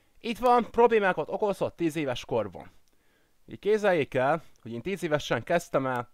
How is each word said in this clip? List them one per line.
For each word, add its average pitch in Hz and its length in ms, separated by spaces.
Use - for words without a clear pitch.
Itt 233 180
van, 240 340
problémákat 202 580
okozhat 190 460
tíz 160 200
éves 135 300
korban. 101 460
Így 113 140
képzeljék 196 540
el, 139 300
hogy 113 100
én 117 100
tíz 190 220
évesen 151 400
kezdtem 170 420
el 123 280